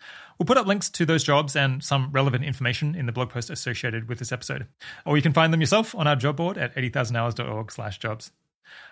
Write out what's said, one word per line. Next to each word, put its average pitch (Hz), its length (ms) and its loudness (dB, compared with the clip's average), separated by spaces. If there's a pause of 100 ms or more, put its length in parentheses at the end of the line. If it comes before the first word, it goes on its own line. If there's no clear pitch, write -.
(380)
We'll 180 80 0
put 247 120 4
up 226 100 2
links 202 240 0
to - 140 0
those 156 180 2
jobs 147 320 2
and 135 260 2
some 135 300 0
relevant 135 320 2
information 135 500 -2
in 160 120 -4
the 117 80 -2
blog 120 160 -2
post 120 200 -8
associated 113 600 -6
with 120 100 -6
this 123 140 -6
episode. 127 340 -8 (380)
Or 151 100 2
you 147 80 4
can 160 80 4
find 160 220 6
them 160 80 4
yourself 208 340 2
on 165 120 2
our 147 100 4
job 139 180 0
board 170 220 -2
at 123 180 -4
eighty 127 140 -2
thousand 117 260 -2
hours 117 180 0
dot 120 140 -6
org 110 240 -8
slash 107 280 -10
jobs. - 320 -8 (600)